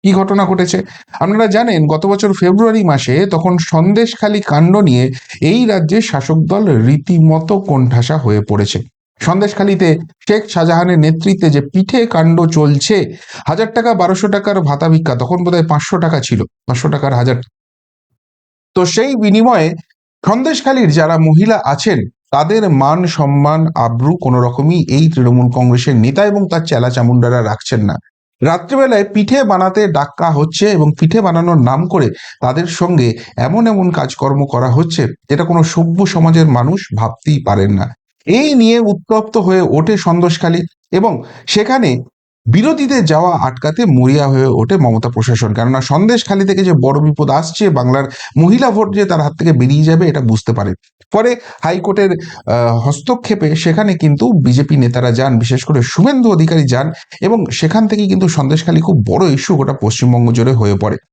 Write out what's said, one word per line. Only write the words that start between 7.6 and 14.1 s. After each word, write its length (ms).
হয়ে 320
পড়েছে। 300
সন্দেশখালীতে 760
শেখ 220
শাহজাহানের 500
নেতৃত্বে 500
যে 120
পিঠে 440
কাণ্ড 400
চলছে, 680
হাজার 260
টাকা, 200
বারোশো 340